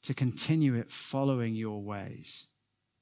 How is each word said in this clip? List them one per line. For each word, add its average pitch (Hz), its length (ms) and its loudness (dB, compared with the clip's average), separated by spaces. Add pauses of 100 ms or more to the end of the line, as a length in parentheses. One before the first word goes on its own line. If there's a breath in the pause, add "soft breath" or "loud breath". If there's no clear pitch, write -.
to 139 100 0
continue 135 600 4
it 117 160 -2
following 131 640 0
your 107 260 -4
ways. 104 640 -8 (540)